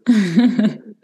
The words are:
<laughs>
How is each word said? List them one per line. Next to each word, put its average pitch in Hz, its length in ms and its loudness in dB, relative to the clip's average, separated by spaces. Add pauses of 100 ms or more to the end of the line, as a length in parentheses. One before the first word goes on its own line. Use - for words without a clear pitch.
<laughs> 214 760 0 (220)